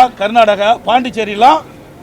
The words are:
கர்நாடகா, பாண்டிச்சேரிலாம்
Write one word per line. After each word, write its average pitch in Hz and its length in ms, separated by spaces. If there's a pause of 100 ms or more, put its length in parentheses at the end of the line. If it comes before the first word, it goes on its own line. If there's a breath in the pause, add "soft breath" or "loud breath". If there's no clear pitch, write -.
(200)
கர்நாடகா, 208 500 (180)
பாண்டிச்சேரிலாம் 226 720 (440)